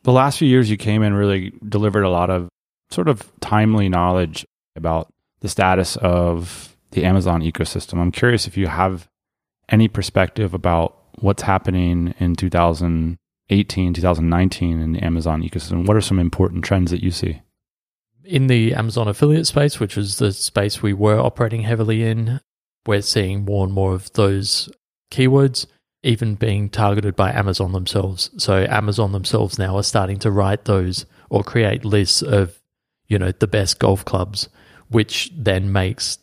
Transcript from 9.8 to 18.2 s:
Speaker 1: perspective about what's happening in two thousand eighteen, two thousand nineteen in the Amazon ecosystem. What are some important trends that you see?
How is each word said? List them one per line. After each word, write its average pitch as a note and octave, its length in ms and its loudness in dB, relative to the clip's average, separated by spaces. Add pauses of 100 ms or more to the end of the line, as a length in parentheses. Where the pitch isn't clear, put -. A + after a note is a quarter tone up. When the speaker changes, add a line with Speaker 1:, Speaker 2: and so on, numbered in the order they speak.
Speaker 1:
perspective F#2+ 640 -2
about E2+ 440 0 (220)
what's G2 240 0
happening F2+ 760 0
in F2 160 2
two F2+ 140 -2
thousand E2+ 680 0 (340)
eighteen, G2 440 0
two E2 80 -4
thousand E2 280 2
nineteen E2+ 520 0
in D#2+ 100 -2
the E2 100 -4
Amazon D#2+ 420 -2
ecosystem. F2 440 -4
What G#2+ 80 4
are G#2+ 60 4
some F#2+ 180 0
important F2 460 0
trends F#2 260 0
that F2 100 -4
you F#2+ 100 -2
see? F2 300 -6 (840)